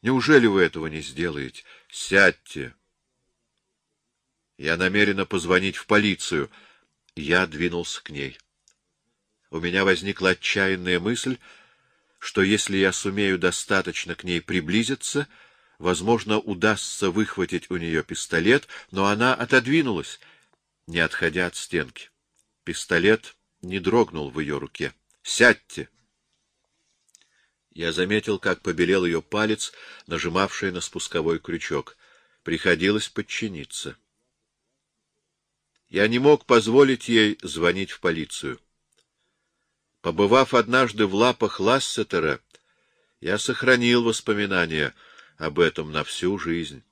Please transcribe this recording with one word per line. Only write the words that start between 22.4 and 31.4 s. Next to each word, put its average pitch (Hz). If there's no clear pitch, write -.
Пистолет 90
не 92
дрогнул 85
в 67
её 71
руке. 71
"Сядьте!" -
Я 82
заметил, 98
как 92
побелел 90
её 80
палец, 107
нажимавший 87
на 87
спусковой 82
крючок. -